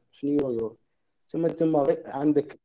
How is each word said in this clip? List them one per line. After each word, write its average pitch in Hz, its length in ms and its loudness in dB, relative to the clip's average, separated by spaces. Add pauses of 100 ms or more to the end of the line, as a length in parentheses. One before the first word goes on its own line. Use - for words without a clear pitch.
(120)
في - 160 -8
نيويورك. 123 500 -2 (520)
تما، 165 180 -2
تما 156 320 0
غير 143 260 2
عندك، 143 600 0